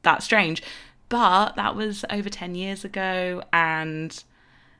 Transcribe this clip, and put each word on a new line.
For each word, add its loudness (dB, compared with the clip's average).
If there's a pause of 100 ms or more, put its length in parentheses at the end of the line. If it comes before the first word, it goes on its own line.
that's 4
strange." 2 (440)
But 4
that 0
was -4
over -4
ten -8
years -6
ago, -4 (100)
and 0 (560)